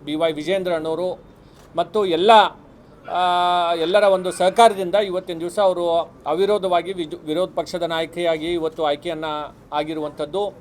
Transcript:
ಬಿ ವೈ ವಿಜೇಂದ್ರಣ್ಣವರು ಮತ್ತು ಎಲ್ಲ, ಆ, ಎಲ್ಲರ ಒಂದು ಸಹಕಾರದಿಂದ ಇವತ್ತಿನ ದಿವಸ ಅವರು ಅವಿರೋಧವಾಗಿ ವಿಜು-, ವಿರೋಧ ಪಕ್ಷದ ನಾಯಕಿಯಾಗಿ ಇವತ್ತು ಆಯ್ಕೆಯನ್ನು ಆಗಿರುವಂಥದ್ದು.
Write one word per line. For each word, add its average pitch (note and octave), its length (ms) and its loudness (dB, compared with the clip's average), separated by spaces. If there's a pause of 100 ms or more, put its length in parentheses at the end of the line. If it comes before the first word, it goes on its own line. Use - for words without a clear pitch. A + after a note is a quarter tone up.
ಬಿ D3 100 -6
ವೈ E3 180 0
ವಿಜೇಂದ್ರಣ್ಣವರು E3 880 -4 (560)
ಮತ್ತು F#3+ 300 0
ಎಲ್ಲ, F3+ 240 2 (800)
ಆ, F3 640 0
ಎಲ್ಲರ F3 280 2
ಒಂದು F#3 300 2
ಸಹಕಾರದಿಂದ F#3+ 640 4
ಇವತ್ತಿನ F#3 440 -2
ದಿವಸ F3 200 -6
ಅವರು F3 420 2 (260)
ಅವಿರೋಧವಾಗಿ F3+ 680 0
ವಿಜು-, E3+ 320 -8
ವಿರೋಧ D#3+ 300 -2
ಪಕ್ಷದ E3+ 280 -6
ನಾಯಕಿಯಾಗಿ E3 720 -4
ಇವತ್ತು D#3+ 320 -4
ಆಯ್ಕೆಯನ್ನು D3+ 720 -6 (160)
ಆಗಿರುವಂಥದ್ದು. D#3 880 -6